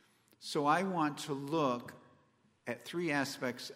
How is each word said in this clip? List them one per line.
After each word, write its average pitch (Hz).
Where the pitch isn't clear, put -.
So -
I 160
want 160
to 156
look 139
at 120
three 170
aspects 135